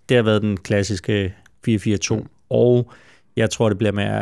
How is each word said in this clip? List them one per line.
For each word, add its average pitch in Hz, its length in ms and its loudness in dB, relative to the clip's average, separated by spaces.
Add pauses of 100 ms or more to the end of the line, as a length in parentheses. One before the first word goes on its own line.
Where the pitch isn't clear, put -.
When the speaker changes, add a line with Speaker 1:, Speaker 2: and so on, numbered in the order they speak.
Speaker 1:
det 127 80 4
har 120 60 4
været 107 180 2
den 104 160 -2
klassiske 101 760 -2 (320)
fire 110 140 0
fire 104 180 -2
to, - 180 -4
Speaker 2:
Mm. 107 100 -6 (240)
Speaker 1:
og 120 420 2 (440)
jeg 110 140 0
tror, 113 200 0
det 101 80 0
bliver 104 140 0
med 104 300 -4